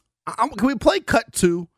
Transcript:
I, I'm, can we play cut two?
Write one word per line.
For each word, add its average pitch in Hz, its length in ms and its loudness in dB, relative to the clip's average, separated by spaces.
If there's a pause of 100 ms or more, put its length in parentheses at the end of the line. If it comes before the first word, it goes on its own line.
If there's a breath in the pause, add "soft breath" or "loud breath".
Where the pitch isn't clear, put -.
(260)
I, 165 120 -12
I'm, 254 120 0
can 226 160 0
we 277 80 0
play 311 260 0
cut - 320 -2
two? 175 460 0